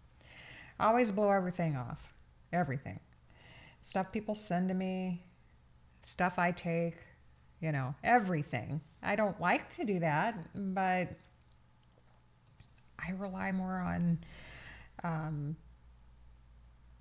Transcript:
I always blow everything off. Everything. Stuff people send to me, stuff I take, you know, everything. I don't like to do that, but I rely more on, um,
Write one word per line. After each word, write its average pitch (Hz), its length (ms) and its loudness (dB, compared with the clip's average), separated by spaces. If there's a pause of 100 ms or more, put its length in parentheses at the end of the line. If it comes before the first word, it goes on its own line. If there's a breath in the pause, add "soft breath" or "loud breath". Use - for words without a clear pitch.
(800 loud breath)
I 208 60 6
always 226 260 6
blow 202 180 4
everything 180 460 2
off. - 360 -8 (400)
Everything. 165 460 0 (840 loud breath)
Stuff 190 280 -2
people 214 240 -2
send 185 340 0
to 185 60 0
me, 185 480 -2 (800)
stuff - 380 0
I 175 100 4
take, 170 460 -2 (640)
you 160 100 0
know, 139 320 -2
everything. 170 760 2 (200)
I 202 140 0
don't 202 260 0
like 190 360 2
to 339 80 -2
do 190 160 2
that, 165 340 2 (200)
but 185 560 0 (1900)
I 170 140 -4
rely 190 400 -2
more 185 280 0
on, 170 380 2 (840 loud breath)
um, 156 520 -2 (1400)